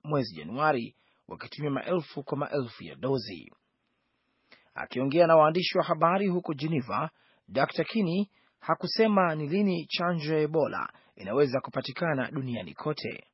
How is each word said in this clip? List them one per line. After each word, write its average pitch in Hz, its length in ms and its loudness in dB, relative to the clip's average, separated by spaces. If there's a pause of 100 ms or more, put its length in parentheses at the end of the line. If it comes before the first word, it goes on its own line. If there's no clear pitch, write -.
mwezi 143 320 -2
Januari, 120 580 -2 (340)
wakitumia - 420 -8
maelfu 147 520 -4
kwa 139 160 -6
maelfu 135 460 -6
ya 78 100 -14
dozi. 110 580 -6 (1200)
Akiongea 139 520 2
na 165 100 8
waandishi 160 420 6
wa 165 60 2
habari 175 440 2
huko 175 260 -2
Geneva, 147 560 -2 (380)
Doctor 147 380 0
Kinney 196 440 0 (300)
hakusema 185 760 2
ni 151 140 -4
lini 175 380 0
chanjo 165 480 -2
ya 156 60 2
Ebola 151 520 0 (240)
inaweza 127 440 2
kupatikana 135 720 -4
duniani 120 440 -6
kote. - 600 -6